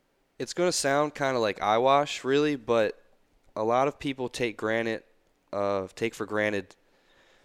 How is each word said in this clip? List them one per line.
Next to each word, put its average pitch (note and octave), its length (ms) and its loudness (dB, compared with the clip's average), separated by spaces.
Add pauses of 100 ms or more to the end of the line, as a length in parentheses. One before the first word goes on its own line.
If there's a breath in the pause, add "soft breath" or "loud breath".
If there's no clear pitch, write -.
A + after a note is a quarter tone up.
(380)
It's C3 140 -10
gonna F3 200 0
sound D3 420 0
kinda C3+ 240 0
like G#2+ 240 0
eyewash, C3 600 2
really, C#3+ 320 2
but A2+ 440 0 (560)
a G#2+ 80 -4
lot B2 240 2
of C#3+ 100 -6
people C3 300 -6
take A#2 280 -4
granted, A2+ 460 -2 (500)
uh, G2+ 420 -2
take A2+ 200 -4
for G#2+ 120 -8
granted. G#2 480 -2 (720 soft breath)